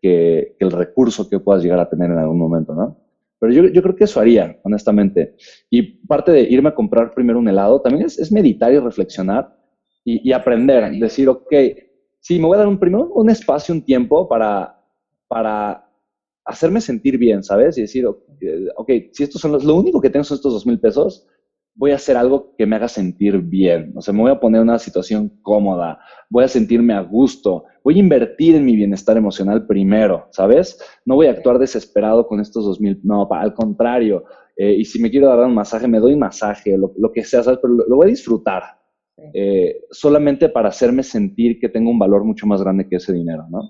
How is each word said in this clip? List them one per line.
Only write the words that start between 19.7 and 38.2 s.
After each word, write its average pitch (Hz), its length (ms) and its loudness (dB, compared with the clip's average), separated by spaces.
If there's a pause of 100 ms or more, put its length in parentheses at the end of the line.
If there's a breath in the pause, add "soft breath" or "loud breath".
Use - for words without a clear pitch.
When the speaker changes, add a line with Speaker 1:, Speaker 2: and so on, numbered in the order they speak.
Speaker 1:
único 208 260 0
que 135 80 -2
tengo 143 160 -4
son 143 100 -8
estos 135 180 -4
dos 101 120 -6
mil 117 140 -2
pesos, 120 460 -2 (500)
voy 135 160 -2
a 143 40 0
hacer 139 220 -2
algo 131 380 -2
que 110 120 -2
me 110 80 -2
haga 110 120 -4
sentir 98 520 -4
bien. 87 560 -2
O - 60 -16
sea, 101 120 -6
me 104 80 0
voy 120 100 2
a 139 80 0
poner 113 220 2
en 113 80 2
una 117 80 0
situación 107 640 -6
cómoda, 95 580 -2 (300 soft breath)
voy 120 140 2
a 135 40 2
sentirme 117 460 0
a 101 80 -2
gusto, 98 640 -2 (200 soft breath)
voy 147 120 4
a 196 40 4
invertir 160 560 4
en 147 100 2
mi 120 100 4
bienestar 101 420 0
emocional 104 480 -2
primero, 98 680 0
¿sabes? 123 480 2 (260 loud breath)
No 131 100 0
voy 151 120 6
a 135 40 4
Speaker 2:
Sí. - 60 -4
Speaker 1:
actuar 123 200 2
desesperado 113 720 0
con 104 140 -6
estos 104 240 -6
dos 95 140 -4
mil, 98 240 -2
no, 101 240 -2
pa-, 82 140 -4
al 107 140 -4
contrario. 113 680 -2 (300 soft breath)
Eh, 101 180 0
y 104 120 -2
si 113 160 -6
me 113 80 0
quiero 135 200 2
dar 120 100 2
un 123 160 2
masaje, 110 320 -4
me 113 120 2
doy 123 140 4
un 147 60 0
masaje, 104 580 -4
lo, 95 180 -2
lo 110 160 -2
que 113 120 -6
sea, 123 180 0
¿sabes? 127 180 0
Pero 120 140 0
lo, 117 140 0
lo 123 80 2
voy 151 120 6
a - 20 6
disfrutar, 107 540 -4 (520)